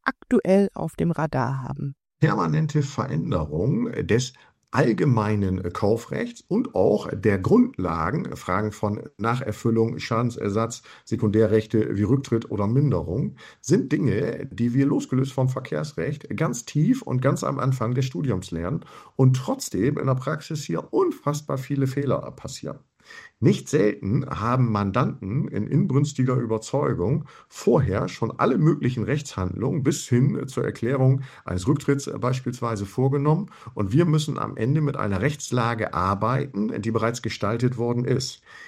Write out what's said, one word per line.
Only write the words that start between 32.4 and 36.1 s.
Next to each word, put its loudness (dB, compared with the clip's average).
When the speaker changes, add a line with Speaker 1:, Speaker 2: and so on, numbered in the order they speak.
Speaker 2:
vorgenommen. 0
Und -2
wir 6
müssen 2
am -6
Ende 0
mit 0
einer 0
Rechtslage 0
arbeiten, 0